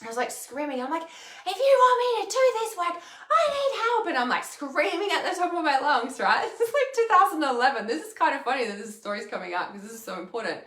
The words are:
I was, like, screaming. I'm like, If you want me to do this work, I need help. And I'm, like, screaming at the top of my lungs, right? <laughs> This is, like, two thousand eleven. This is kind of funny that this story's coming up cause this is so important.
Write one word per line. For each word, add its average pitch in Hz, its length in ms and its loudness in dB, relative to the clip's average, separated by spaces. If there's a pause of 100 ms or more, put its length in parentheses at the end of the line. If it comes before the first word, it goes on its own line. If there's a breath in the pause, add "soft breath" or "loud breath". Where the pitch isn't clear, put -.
I 220 40 -14
was, 226 100 -8
like, 247 140 -2
screaming. 269 500 -8
I'm 262 80 -6
like, 330 140 -4
If - 540 -12
you 539 220 6
want 508 220 8
me 466 240 0
to 403 60 -10
do 523 120 2 (160)
this 440 180 -4
work, 339 180 -2
I - 540 0
need 554 340 0
help. 466 240 2
And 285 100 -2
I'm, 247 120 0
like, 185 140 0
screaming 339 680 -2
at 320 180 -2
the 359 100 -4
top 349 140 0
of 339 100 -2
my 277 160 2
lungs, 262 400 0
right? - 340 2
<laughs> - 40 -16
This 453 120 0
is, - 40 -10
like, 523 220 0
two 466 140 2
thousand 381 340 6
eleven. 254 440 0
This 277 160 -4
is - 100 -14
kind 311 220 2
of 277 80 -6
funny 247 240 -2
that 202 100 -8
this 208 200 -12
story's 208 300 -8
coming 185 260 -8
up 175 180 -4
cause 202 120 -16
this 220 80 -16
is 226 120 -16
so 185 160 -10
important. 185 480 -6